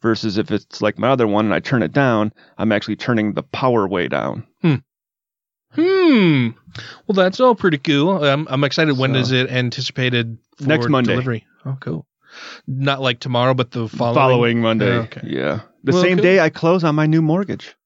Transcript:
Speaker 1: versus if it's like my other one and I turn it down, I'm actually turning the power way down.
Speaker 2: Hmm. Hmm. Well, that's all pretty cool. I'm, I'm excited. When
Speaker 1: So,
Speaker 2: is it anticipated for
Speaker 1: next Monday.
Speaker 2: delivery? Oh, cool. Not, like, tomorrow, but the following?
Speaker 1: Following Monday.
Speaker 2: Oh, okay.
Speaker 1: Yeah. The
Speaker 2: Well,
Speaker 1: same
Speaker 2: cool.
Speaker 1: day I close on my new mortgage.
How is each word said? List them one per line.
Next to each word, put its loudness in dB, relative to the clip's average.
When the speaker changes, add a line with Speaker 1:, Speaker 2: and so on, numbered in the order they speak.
Speaker 1:
versus 0
if -2
it's -6
like -2
my 0
other 2
one 2
and 0
I 0
turn 0
it -4
down, 0
I'm 0
actually -2
turning -2
the -6
power 0
way -2
down. -6
Speaker 2:
Hmm. 2
Hmm. 4
Well, -2
that's 0
all 4
pretty 0
cool. 0
I'm, 0
I'm 0
excited. 0
When 0
Speaker 1:
So, 2
Speaker 2:
is -2
it 0
anticipated -4
for -12
Speaker 1:
next 0
Monday. 2
Speaker 2:
delivery? -4
Oh, -8
cool. -10
Not, -2
like, -2
tomorrow, 0
but -2
the -4
following? -2
Speaker 1:
Following 4
Monday. 2
Speaker 2:
Oh, -2
okay. -12
Speaker 1:
Yeah. -4
The 0
Speaker 2:
Well, 4
Speaker 1:
same 0
Speaker 2:
cool. 0
Speaker 1:
day 4
I 2
close 0
on 2
my 2
new 4
mortgage. -4